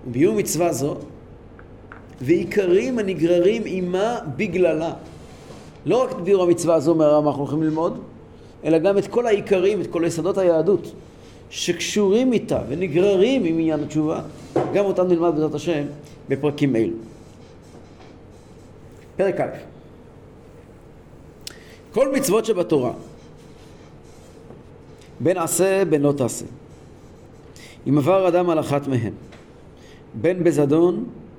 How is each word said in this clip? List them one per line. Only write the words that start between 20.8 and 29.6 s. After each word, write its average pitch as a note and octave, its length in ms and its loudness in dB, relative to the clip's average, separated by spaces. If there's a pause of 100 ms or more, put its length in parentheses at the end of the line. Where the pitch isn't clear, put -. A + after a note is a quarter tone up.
כל C#4+ 220 2
מצוות G#3+ 300 0
שבתורה, E3+ 460 0 (2250)
בין E3+ 180 0
עשה F#3+ 480 0
בין D3+ 160 2
לא C#3+ 160 2
תעשה, B2 280 -4 (1400)
אם C#3 100 2
עבר F#3 300 2
אדם F3 220 2
על D#3+ 100 0
אחת C#3 280 -2
מהן, A2+ 260 -2 (1080)